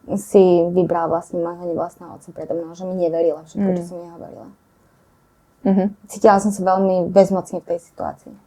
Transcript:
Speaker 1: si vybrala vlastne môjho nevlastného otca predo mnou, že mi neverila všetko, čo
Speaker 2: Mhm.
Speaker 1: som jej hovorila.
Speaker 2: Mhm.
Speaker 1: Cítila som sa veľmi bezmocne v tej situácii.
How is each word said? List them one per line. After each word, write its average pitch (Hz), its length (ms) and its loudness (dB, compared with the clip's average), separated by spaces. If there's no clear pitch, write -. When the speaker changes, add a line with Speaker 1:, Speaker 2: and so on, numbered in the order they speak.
Speaker 1:
si 202 240 4
vybrala 170 460 0
vlastne 170 260 -4
môjho 175 320 -6
nevlastného 170 480 -8
otca - 160 -20
predo 160 240 -8
mnou, 165 160 -8
že 185 160 -12
mi 185 80 -6
neverila 165 480 0
všetko, 196 240 -2
čo 180 160 0
Speaker 2:
Mhm. 175 60 -14
Speaker 1:
som 180 80 -12
jej 170 100 -16
hovorila. 165 400 -18
Speaker 2:
Mhm. 190 200 2
Speaker 1:
Cítila 202 320 4
som 208 80 -2
sa 202 160 -4
veľmi 185 480 0
bezmocne 185 480 0
v - 60 -20
tej 170 160 -4
situácii. - 500 -12